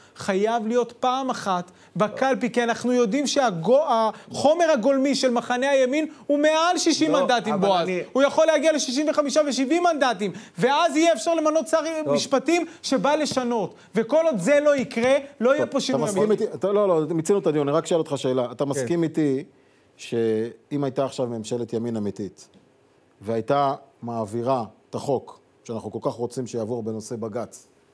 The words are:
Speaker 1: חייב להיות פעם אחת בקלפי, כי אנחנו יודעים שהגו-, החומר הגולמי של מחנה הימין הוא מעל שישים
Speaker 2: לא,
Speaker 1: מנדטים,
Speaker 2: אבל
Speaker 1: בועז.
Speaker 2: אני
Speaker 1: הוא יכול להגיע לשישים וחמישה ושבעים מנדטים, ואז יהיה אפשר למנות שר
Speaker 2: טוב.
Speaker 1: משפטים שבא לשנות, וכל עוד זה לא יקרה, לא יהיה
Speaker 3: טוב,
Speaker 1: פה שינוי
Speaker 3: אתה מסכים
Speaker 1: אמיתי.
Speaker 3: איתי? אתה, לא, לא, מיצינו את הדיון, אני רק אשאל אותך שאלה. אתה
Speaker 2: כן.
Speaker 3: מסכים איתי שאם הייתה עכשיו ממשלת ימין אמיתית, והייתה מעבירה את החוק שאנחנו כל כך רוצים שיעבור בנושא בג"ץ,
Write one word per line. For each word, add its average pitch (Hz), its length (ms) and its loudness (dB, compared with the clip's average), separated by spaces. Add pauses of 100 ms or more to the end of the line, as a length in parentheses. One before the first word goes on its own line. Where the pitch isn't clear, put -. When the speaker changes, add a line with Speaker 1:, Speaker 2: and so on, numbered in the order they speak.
(160)
Speaker 1:
חייב 214 520 -2
להיות 233 240 0
פעם 262 380 -2
אחת 180 420 -4 (240)
בקלפי, 214 540 0
כי 240 140 0
אנחנו 233 300 0
יודעים 247 340 2
שהגו-, 240 640 2
החומר 240 840 2
הגולמי 269 440 2
של 262 160 0
מחנה 247 380 0
הימין 269 360 2 (220)
הוא 285 120 2
מעל 320 380 2
שישים 302 340 2
Speaker 2:
לא, 294 100 2
Speaker 1:
מנדטים, 226 320 0
Speaker 2:
אבל 196 140 2
Speaker 1:
בועז. 185 200 4
Speaker 2:
אני 180 140 -2 (120)
Speaker 1:
הוא 262 100 4
יכול 294 220 4
להגיע 311 260 4
לשישים 294 380 0
וחמישה 302 380 2
ושבעים 277 360 0 (100)
מנדטים, 226 380 0 (260)
ואז 277 380 2
יהיה 330 180 4
אפשר 330 220 0
למנות 311 320 0
שר 320 120 0 (260)
Speaker 2:
טוב. 277 80 0
Speaker 1:
משפטים 302 520 0 (160)
שבא 269 340 0
לשנות, 240 580 -2 (220)
וכל 262 300 2
עוד 285 140 0
זה 285 200 4
לא 294 160 4
יקרה, 247 380 0 (260)
לא 233 160 2
יהיה 269 100 0
Speaker 3:
טוב, 226 60 -6
Speaker 1:
פה 277 80 -2
שינוי 254 240 -2
Speaker 3:
אתה 214 80 -2
מסכים 196 120 0
Speaker 1:
אמיתי. 214 200 2
Speaker 3:
איתי? 180 120 -4
אתה, 190 160 -2
לא, 208 160 4
לא, 165 220 4
מיצינו 175 300 2
את 175 80 0
הדיון, 151 220 2
אני 151 80 2
רק 160 80 0
אשאל 180 120 0
אותך 156 200 -2
שאלה. 127 340 0
אתה 120 140 -4
Speaker 2:
כן. 139 40 -4
Speaker 3:
מסכים 139 340 -2
איתי 151 400 0 (540)
שאם 113 840 -4
הייתה 135 220 -2
עכשיו 127 220 -4
ממשלת 117 460 -6
ימין 117 240 -4
אמיתית, 101 500 -8 (720)
והייתה 135 520 0 (280)
מעבירה 117 600 -2 (260)
את - 60 -10
החוק - 440 -4 (240)
שאנחנו 107 280 -10
כל 117 100 -8
כך 139 140 -4
רוצים 120 320 -6
שיעבור 113 360 -6
בנושא 110 320 -8
בג"ץ, 110 520 -10 (260)